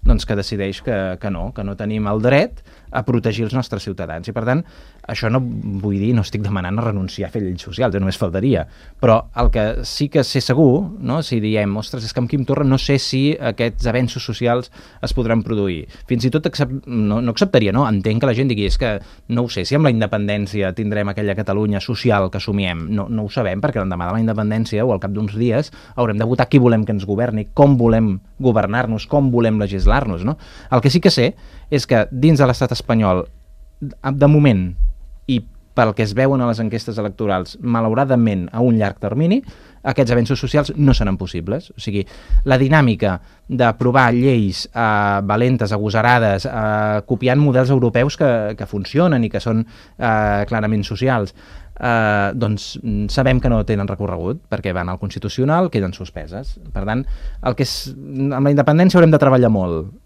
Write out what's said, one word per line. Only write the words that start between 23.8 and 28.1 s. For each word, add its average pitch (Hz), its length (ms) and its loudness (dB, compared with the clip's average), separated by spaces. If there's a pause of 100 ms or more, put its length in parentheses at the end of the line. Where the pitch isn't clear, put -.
l'endemà 87 300 -4
de 107 80 -2
la - 20 0
independència 110 640 -2
o 127 80 0
al 95 80 -2
cap 101 160 -6
d'uns 107 240 -4
dies 120 320 0 (240)
haurem 113 240 0
de 113 80 0
votar 123 240 0
qui 139 80 8
volem 117 240 2
que 110 80 -4
ens 98 160 -4
governi, 107 460 -2
com 143 260 6
volem 113 380 4 (240)